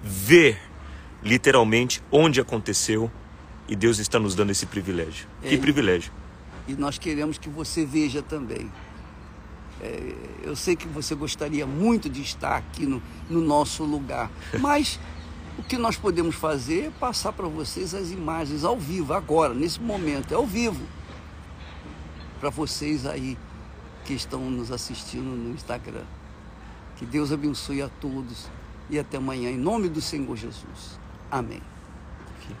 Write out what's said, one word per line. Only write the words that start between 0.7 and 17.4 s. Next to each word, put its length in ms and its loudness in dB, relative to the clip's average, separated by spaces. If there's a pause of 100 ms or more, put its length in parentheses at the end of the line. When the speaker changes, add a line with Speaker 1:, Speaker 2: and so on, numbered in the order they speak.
Speaker 1:
literalmente 880 8
onde 300 8
aconteceu 680 2 (580)
e 80 -2
Deus 220 6
está 200 2
nos 160 4
dando 160 4
esse 140 0
privilégio. 640 -4 (160)
Speaker 2:
É, 80 0
Speaker 1:
Que 80 6
privilégio. 520 4 (560)
Speaker 2:
e 80 -6
nós 240 -2
queremos 400 -2
que 100 -10
você 360 -2
veja 380 0
também. 480 -6 (1080)
É, 340 -8 (280)
eu 140 -4
sei 200 4
que 120 -8
você 260 -2
gostaria 520 -2
muito 440 4
de 100 -6
estar 360 -2
aqui 280 -4
no, 180 0 (280)
no 100 4
nosso 440 4
lugar, 460 -2 (140)
Speaker 1:
<laughs> 160 -2
Speaker 2:
mas 380 4 (600)
o 40 -8
que 160 -2
nós 180 2
podemos 380 2
fazer 520 2
é 40 -6
passar 420 -2
pra 140 -4